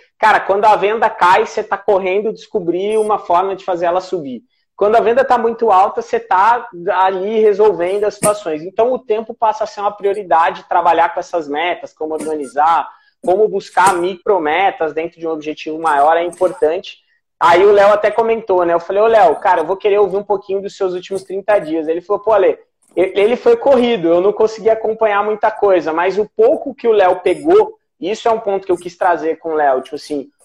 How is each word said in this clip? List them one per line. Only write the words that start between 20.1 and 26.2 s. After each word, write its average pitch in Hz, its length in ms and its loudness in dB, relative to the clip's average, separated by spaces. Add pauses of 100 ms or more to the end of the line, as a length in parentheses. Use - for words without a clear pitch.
um 202 60 -4
pouquinho 196 380 -4
dos 190 140 -12
seus 185 180 -4
últimos 180 300 -10
trinta 196 340 -2
dias. 156 300 -4
Ele 165 140 -4
falou, 202 200 -4
pô, 226 120 0
Ale, 185 240 2 (380)
e-, 185 240 -2
ele 220 160 2
foi 233 220 2
corrido, 240 500 2
eu 170 140 4
não 202 120 0
consegui 220 360 -2
acompanhar 220 540 0
muita 214 260 -2
coisa, 185 440 0
mas 180 240 -2
o 208 180 -4